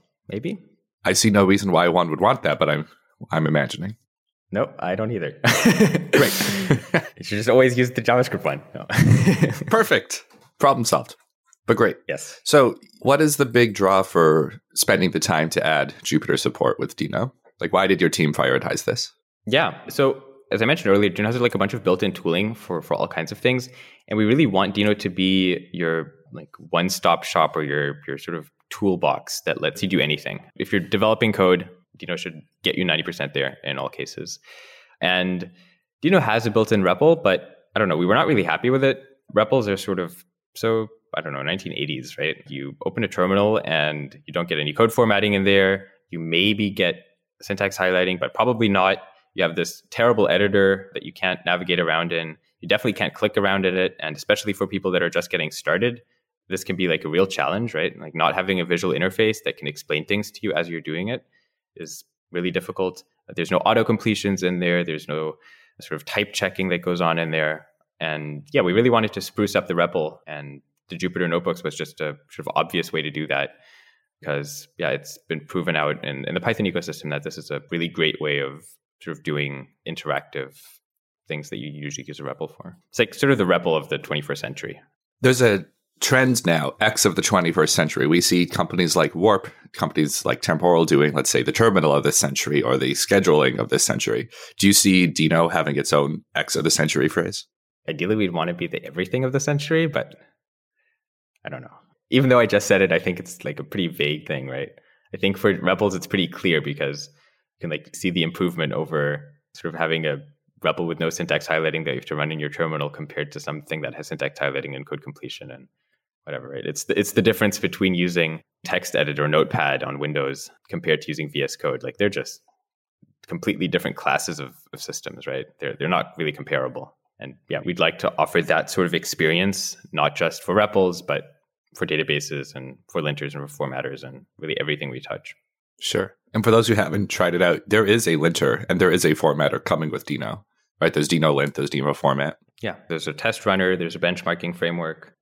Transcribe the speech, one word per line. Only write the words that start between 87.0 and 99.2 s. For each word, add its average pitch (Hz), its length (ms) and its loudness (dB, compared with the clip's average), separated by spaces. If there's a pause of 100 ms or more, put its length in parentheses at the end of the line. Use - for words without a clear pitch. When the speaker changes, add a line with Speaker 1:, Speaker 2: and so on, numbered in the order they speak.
Speaker 2:
of 87 100 2
the - 60 0
twenty-first 85 520 2
century. 76 340 2
We 85 120 6
see 87 260 4
companies 87 500 0
like 82 200 2
Warp, 98 340 4 (220)
companies - 540 -2
like 64 160 0
Temporal 82 440 4
doing, 76 280 4
let's 71 160 0
say, 60 140 2
the 69 100 -2
terminal 92 400 4
of 69 100 2
this 73 140 0
century 69 440 0
or 64 160 0
the 65 140 -2
scheduling 76 680 2
of 58 100 -4
this - 160 0
century. - 440 -2 (280)
Do 98 100 2
you 98 60 8
see 92 340 6
Deno 82 440 2
having 73 260 -2
its 71 160 -2
own 73 300 2 (120)
X - 200 -4
of 76 100 0
the 80 60 2
century 76 360 2
phrase? 92 380 -4 (440)
Speaker 1:
Ideally, 87 260 -2
we'd 98 160 0
want 85 160 -2
to 87 60 -4
be 85 140 -6
the 80 180 -10
everything 92 400 -4